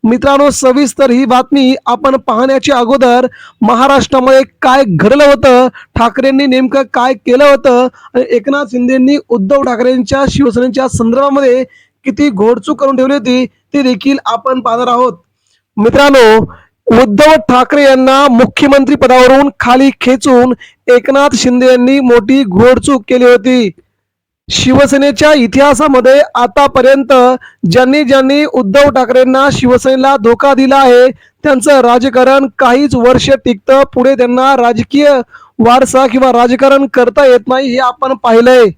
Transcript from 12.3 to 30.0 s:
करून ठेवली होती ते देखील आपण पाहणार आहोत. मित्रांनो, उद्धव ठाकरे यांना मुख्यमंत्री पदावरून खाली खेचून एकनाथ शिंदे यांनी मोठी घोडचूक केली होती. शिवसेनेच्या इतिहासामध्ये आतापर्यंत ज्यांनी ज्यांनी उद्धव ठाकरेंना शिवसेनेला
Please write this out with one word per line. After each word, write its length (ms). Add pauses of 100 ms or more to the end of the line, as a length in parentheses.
करून 160
ठेवली 180
होती 320
ते 360
देखील 440
आपण 360
पाहणार 260
आहोत. 260 (640)
मित्रांनो, 640 (600)
उद्धव 340 (140)
ठाकरे 340
यांना 440
मुख्यमंत्री 680
पदावरून 540 (100)
खाली 300 (120)
खेचून 520 (340)
एकनाथ 480
शिंदे 320
यांनी 320
मोठी 440
घोडचूक 640
केली 180
होती. 460 (800)
शिवसेनेच्या 840
इतिहासामध्ये 880 (140)
आतापर्यंत 760 (580)
ज्यांनी 320
ज्यांनी 420
उद्धव 440
ठाकरेंना 600
शिवसेनेला 680